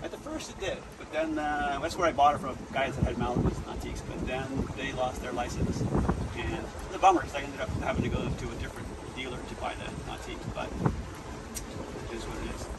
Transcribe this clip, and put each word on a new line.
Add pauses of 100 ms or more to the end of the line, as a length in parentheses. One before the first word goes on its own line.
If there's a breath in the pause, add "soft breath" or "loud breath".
At
the
first
it
did, (200)
but
then,
uh,
that's
where
I
bought
it
from, (140)
guys
that
had
Malibus
and
Nautiques,
but
then (300)
they
lost
their
license,
and (260)
the
bummer,
cause
I
ended
up (120)
having
to
go
to
a
different (280)
dealer
to
buy
the (180)
Nautique, (160)
but (1400)
it
is
what
it
is.